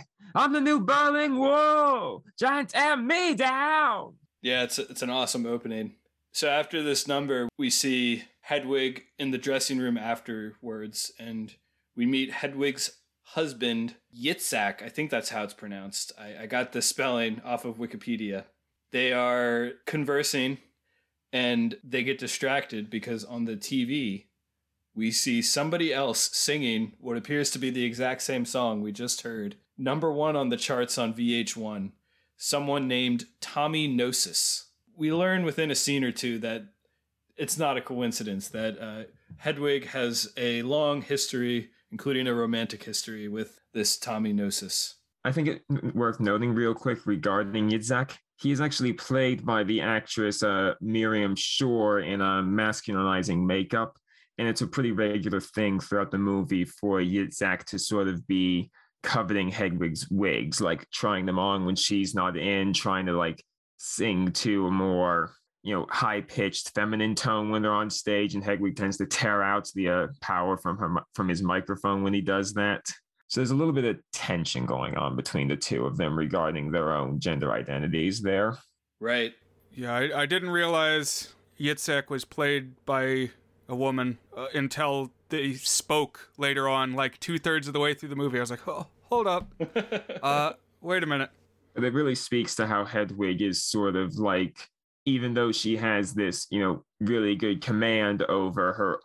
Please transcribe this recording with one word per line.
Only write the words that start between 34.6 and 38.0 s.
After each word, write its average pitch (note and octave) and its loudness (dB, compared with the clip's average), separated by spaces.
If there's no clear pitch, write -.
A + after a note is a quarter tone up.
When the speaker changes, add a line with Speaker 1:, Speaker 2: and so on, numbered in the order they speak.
Speaker 2:
We D#3 0
learn F#3 2
within D#3 0
a - 0
scene C#3 2
or A#2+ 2
two A#2+ -2
that A2+ -6
it's D3 -4
not C#3 0
a A2+ -6
coincidence A2+ -4